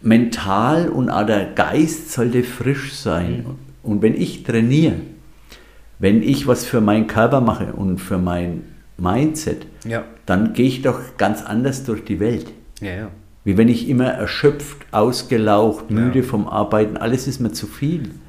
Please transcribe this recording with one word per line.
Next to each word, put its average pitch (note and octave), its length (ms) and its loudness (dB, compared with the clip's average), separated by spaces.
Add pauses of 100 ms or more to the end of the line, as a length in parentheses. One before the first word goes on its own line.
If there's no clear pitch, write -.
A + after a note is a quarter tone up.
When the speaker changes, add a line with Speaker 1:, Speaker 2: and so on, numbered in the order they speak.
Speaker 1:
mental A#2 880 2
und B2+ 220 0
auch G#2 160 0
der G#2 200 2
Geist - 640 0
sollte A#2+ 320 2
frisch C#3 500 -4
sein. F2 520 -2
Speaker 2:
Mhm. - 80 -10 (280)
Speaker 1:
Und G#2 200 0
wenn A2 120 4
ich - 300 -4
trainiere, A#2+ 500 4 (1040)
wenn G#2 240 4
ich C3+ 240 0
was B2 180 2
für A#2+ 160 0
meinen G#2+ 280 4
Körper B2 320 4
mache G#2 320 0
und F#2 260 -2
für - 200 -4
mein F2 440 -2 (340)
Mindset, C3 680 -2 (180)
Speaker 2:
Ja. A2+ 200 -4 (220)
Speaker 1:
dann G#2 260 2
gehe B2 140 2
ich - 160 -2
doch - 180 0 (160)
ganz G2+ 260 -2
anders B2+ 420 -2
durch A2+ 200 -6
die - 160 -4
Welt. A#2+ 260 -2 (340)
Speaker 2:
Ja, G2 120 -8
ja. G2+ 160 -10 (360)
Speaker 1:
Wie G2 120 2
wenn A2+ 120 6
ich A#2 200 0
immer B2+ 200 2
erschöpft, - 680 0 (160)
ausgelaucht, G#2+ 960 2
Speaker 2:
Ja. G#2+ 80 0
Speaker 1:
müde B2 260 2
vom G#2+ 240 -2
Arbeiten, G#2+ 500 0
alles B2 300 -2
ist C3 140 -6
mir A2+ 120 0
zu - 140 -8
viel. C#3+ 440 -4 (180)